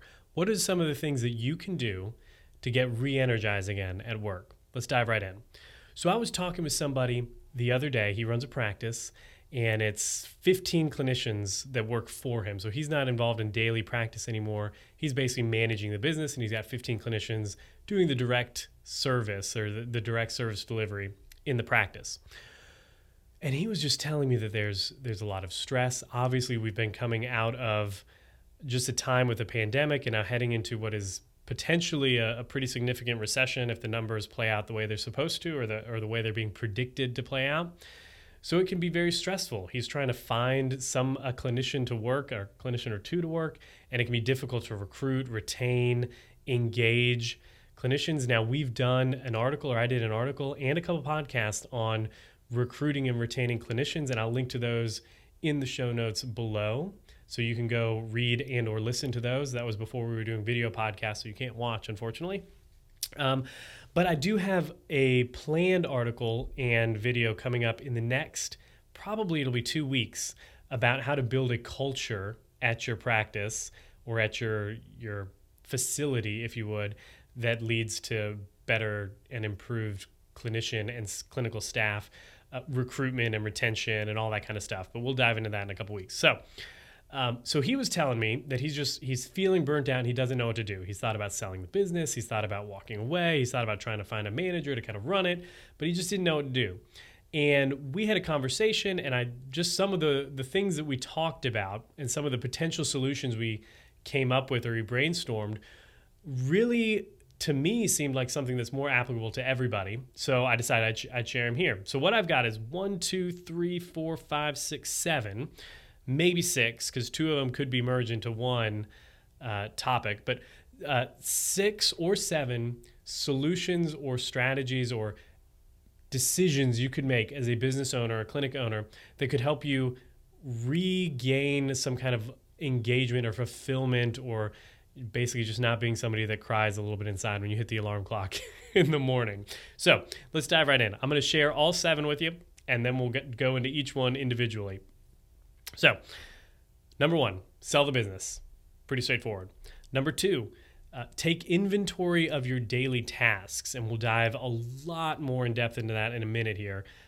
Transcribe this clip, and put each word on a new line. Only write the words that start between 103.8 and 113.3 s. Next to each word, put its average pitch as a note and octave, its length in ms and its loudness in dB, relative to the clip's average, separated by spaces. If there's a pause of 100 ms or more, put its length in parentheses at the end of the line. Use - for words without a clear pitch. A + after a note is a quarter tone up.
came C3 280 2
up C3 180 2
with B2 160 2
or A#2 60 0
we A2+ 100 0
brainstormed A2+ 760 0 (640)
really, G#3 800 2 (340)
to D#3+ 120 0
me, F#3+ 340 4
seemed C#3 300 2
like B2+ 120 0
something B2+ 280 -2
that's A#2+ 160 -2
more C#3 180 0
applicable A#2+ 420 0
to B2+ 140 -4
everybody. A2+ 540 0 (160)
So B2+ 280 4
I A#2+ 120 4
decided A#2 320 4
I'd, A2+ 100 0
sh-, - 160 -8
I'd A#2+ 140 -2
share A#2+ 180 0
'em A#2+ 80 0
here. C3 300 2
So - 160 -4
what F3+ 120 6
I've A3 140 4
got C3+ 180 4
is A2 140 0
one, F3+ 400 -4
two, F3+ 320 -2